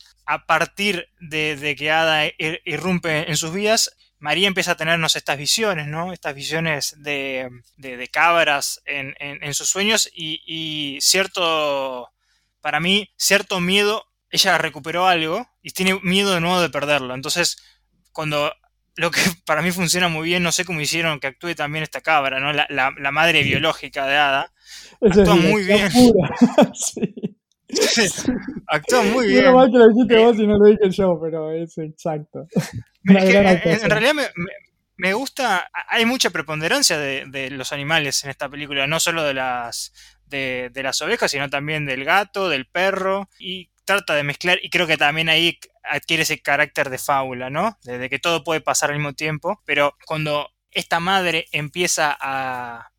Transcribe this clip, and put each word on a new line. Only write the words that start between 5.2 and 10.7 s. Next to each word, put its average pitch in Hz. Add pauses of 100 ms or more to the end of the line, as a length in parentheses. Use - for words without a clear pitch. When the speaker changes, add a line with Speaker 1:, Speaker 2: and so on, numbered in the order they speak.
Speaker 1:
visiones, 165
¿no? 165
Estas 156
visiones 147
de, 135 (260)
de, 131
de 123
cabras 156
en, 143
en, 143
en 147
sus 156
sueños 208
y, 160
y 151